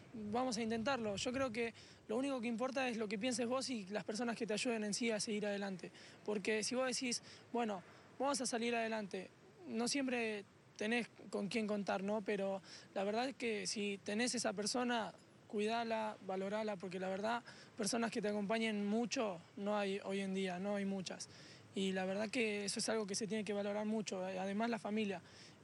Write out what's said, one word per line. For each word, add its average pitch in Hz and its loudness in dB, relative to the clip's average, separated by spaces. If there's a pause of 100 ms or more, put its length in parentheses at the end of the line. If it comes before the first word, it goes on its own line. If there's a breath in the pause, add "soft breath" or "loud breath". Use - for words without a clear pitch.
(320)
vamos 240 2
a 233 0
intentarlo", 226 2
yo 254 0
creo 262 2
que 233 0 (340 loud breath)
lo 214 2
único 269 2
que 220 0
importa 247 2
es 220 0
lo 226 0
que 214 0
pienses 240 2
vos 262 2
y 220 -2
las 202 -2
personas 240 0
que 240 -2
te 214 0
ayuden 220 2
en 208 0
sí 233 2
a 208 2
seguir 208 0
adelante. 202 -2 (320 loud breath)
Porque 208 2
si 226 -2
vos 262 2
decís, 247 0 (320 loud breath)
"Bueno, 214 0 (360 loud breath)
vamos 277 4
a 247 0
salir 233 0
adelante", 220 -2 (380)
no 233 0
siempre 240 0 (340)
tenés 226 0 (220)
con 202 0
quién 220 0
contar, 202 0
¿no? 208 2
Pero 196 0 (320 loud breath)
la 196 0
verdad 226 2
es 247 -6
que 214 -2
si 202 0
tenés 220 0
esa 226 2
persona, 214 0 (340)
cuidala, 220 0 (100)
valorala, 202 0
porque 185 -6
la 185 -2
verdad, 202 0 (360 loud breath)
personas 233 2
que 240 -2
te 196 2
acompañen 208 2
mucho 214 2 (160)
no 208 0
hay 202 2
hoy 196 0
en 196 0
día, 185 0
no 190 0
hay 101 0
muchas. 196 -2 (460 loud breath)
Y 190 2
la 185 2
verdad 196 0
que 208 2
eso 202 -2
es - 0
algo 220 2
que 196 -2
se 226 0
tiene 214 0
que 208 0
valorar 202 0
mucho, 208 0
eh, 190 -2
además 202 2
la 226 0
familia. 208 0 (420 loud breath)